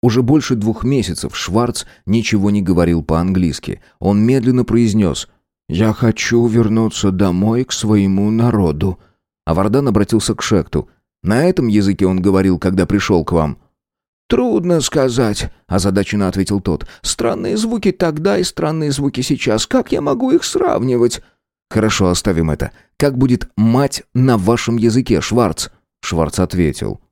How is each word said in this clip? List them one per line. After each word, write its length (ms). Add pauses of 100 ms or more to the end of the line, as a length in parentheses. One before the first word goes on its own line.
Уже 220
больше 320
двух 300
месяцев 520
Шварц 480 (220)
ничего 440
не 120
говорил 400
по-английски. 760 (180)
Он 260
медленно 400
произнес: 640 (400)
"Я 240
хочу 540
вернуться 640
домой, 540
к 80
своему 580
народу". 680 (440)
А 100
Вардан 340
обратился 480
к 60
Шекту. 460 (360)
"На 200
этом 220
языке 400
он 160
говорил, 380
когда 260
пришел 380
к 80
вам?" 260 (720)
"Трудно 520
сказать", 680 (160)
озадаченно 600
ответил 320
тот. 260 (160)
"Странные 540
звуки 340
тогда 480
и 60
странные 480
звуки 300
сейчас. 440
Как 240
я 100
могу 300
их 140
сравнивать?" 800 (480)
"Хорошо, 380
оставим 420
это. 200 (260)
Как 220
будет 380
"мать" 480 (100)
на 240
вашем 380
языке, 440
Шварц?" 500 (320)
Шварц 360
ответил. 640 (120)